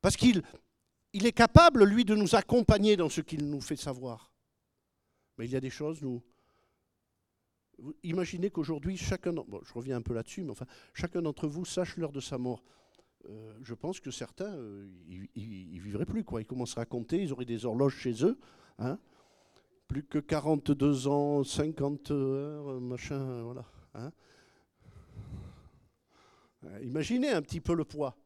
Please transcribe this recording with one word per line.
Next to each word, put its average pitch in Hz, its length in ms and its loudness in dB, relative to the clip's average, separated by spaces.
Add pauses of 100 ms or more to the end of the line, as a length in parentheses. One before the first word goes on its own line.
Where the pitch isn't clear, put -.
Parce 196 160 2
qu'il, 226 260 6 (680)
il 202 140 2
est 233 60 4
capable, 226 520 10
lui, 214 200 6
de 208 100 4
nous 208 200 4
accompagner 214 640 6
dans 170 120 2
ce 160 120 -4
qu'il 151 280 -4
nous 143 120 -4
fait 139 160 -6
savoir. 123 560 -10 (1040)
Mais 117 100 -6
il 123 40 -6
y 131 60 -2
a 131 40 0
des 131 100 -6
choses, 156 320 -6
nous, 123 200 -6 (1600)
vous 143 240 -14
imaginez 180 480 -2
qu'aujourd'hui, 160 460 -4
chacun 175 360 -2
d'en-, 156 140 -6
bon, 98 180 -12
je - 100 -20
reviens 123 220 -6
un 113 60 -4
peu - 120 -4
là-dessus, 113 280 -6
mais 143 100 -8
enfin, 123 140 -12 (280)
chacun 175 280 -4
d'entre 156 260 -4
vous 160 160 -6
sache 175 320 -4
l'heure 160 160 -6
de 139 80 -8
sa 127 180 -8
mort. 123 240 -4 (680)
Euh, 110 240 -18 (100)
je 120 120 -12
pense 170 260 -8
que 135 100 -12
certains, 185 440 -10
euh, 101 320 -12 (220)
ils, 90 260 -14
ils, 95 400 -12
ils 85 60 -12
vivraient 101 240 -6
plus, 220 200 -6
quoi. 113 180 -6
Ils 107 40 -10
commenceraient 123 360 -6
à 117 40 -6
compter, 123 360 -2
ils 151 100 -4
auraient 127 140 -8
des 117 180 -6
horloges 127 320 2
chez 120 280 -2
eux, 233 140 4 (400)
hein. 143 200 -4 (920)
Plus 135 140 -4
que - 160 -4
quarante-deux 147 880 2
ans, 143 340 2
cinquante 147 680 -2
heures, 139 680 -4
machin, 127 640 -6
voilà, 123 220 -12 (300)
hein. 123 180 -12 (2500)
Euh, 98 180 -14
imaginez 220 480 -2
un 170 120 2
petit 165 180 -8
peu 170 140 0
le 165 100 0
poids. 147 420 -6